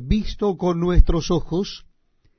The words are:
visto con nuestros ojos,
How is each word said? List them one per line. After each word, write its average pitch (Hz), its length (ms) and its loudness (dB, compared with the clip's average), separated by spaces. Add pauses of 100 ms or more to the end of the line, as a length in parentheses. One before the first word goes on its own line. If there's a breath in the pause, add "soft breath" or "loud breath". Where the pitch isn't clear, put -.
visto 196 560 -2
con 175 220 -2
nuestros 170 520 4
ojos, 165 540 -4 (540)